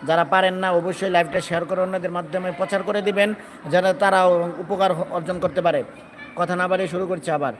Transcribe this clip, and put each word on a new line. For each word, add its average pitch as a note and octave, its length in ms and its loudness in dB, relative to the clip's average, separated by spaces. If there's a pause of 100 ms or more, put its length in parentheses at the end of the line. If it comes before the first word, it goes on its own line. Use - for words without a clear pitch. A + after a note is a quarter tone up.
যারা E3 180 4
পারেন F#3 300 4
না, F#3 160 -2
অবশ্যই F3+ 400 0
লাইভটা E3+ 300 2
শেয়ার E3+ 240 -4
করে F#3 180 -2
অন্যদের F#3 280 -4
মাধ্যমে F3 420 -4
প্রচার F#3+ 300 -2
করে G3+ 200 -2
দিবেন, G3+ 320 2 (360)
যারা F#3 220 4
তারাও F3+ 680 4
উপকার F#3 340 0
হ-, E3+ 180 -2
অর্জন F3 300 -4
করতে D3+ 220 -2
পারে। D3+ 220 2 (520)
কথা F3 200 -2
না F3+ 120 0
বাড়িয়ে F#3 200 0
শুরু F3+ 180 -4
করছি F3 240 -4
আবার। C#3+ 300 0